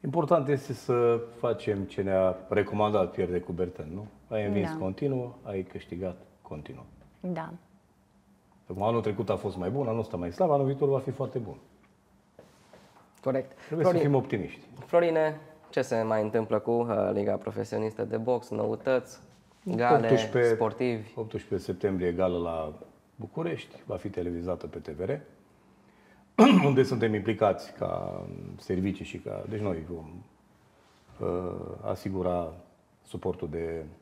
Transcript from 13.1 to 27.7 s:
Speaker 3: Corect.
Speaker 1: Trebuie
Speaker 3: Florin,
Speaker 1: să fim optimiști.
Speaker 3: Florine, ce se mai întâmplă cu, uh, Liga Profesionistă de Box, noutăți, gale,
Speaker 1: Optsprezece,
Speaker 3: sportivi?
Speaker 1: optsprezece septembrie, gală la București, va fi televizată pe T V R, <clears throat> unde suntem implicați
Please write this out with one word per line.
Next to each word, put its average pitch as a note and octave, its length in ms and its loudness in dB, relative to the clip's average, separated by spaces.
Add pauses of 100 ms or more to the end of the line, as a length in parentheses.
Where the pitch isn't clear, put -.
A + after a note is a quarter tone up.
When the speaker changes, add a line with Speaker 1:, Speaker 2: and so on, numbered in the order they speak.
Speaker 3:
Corect. C3 340 -2
Speaker 1:
Trebuie D#3 280 -2
Speaker 3:
Florin, F3 160 6
Speaker 1:
să D3 60 4
fim C#3+ 80 4
optimiști. A2+ 440 -2 (260)
Speaker 3:
Florine, D#3+ 540 4 (300)
ce - 120 0
se A#2 200 0
mai A2 200 2
întâmplă G#2+ 380 2
cu, A2+ 120 -2
uh, A2+ 420 2
Liga G2+ 220 0
Profesionistă G#2+ 680 -4
de A2+ 140 -4
Box, A#2 320 -2
noutăți, A2 720 -2 (440)
gale, A#2+ 480 4
Speaker 1:
Optsprezece, A#2 440 4
Speaker 3:
sportivi? A2 600 0
Speaker 1:
optsprezece G#2+ 560 -4
septembrie, F2+ 400 0
gală F2+ 260 2
la E2 360 -2 (420)
București, D#3 600 -8 (100)
va G2+ 100 -6
fi F#2+ 140 -8
televizată F2 580 -4
pe D#2 100 -12
T D#2+ 100 -12
V D2+ 180 -10
R, - 40 -4 (1300)
<clears throat> G3+ 280 10
unde C3 160 6
suntem A2+ 300 2
implicați G#2 600 2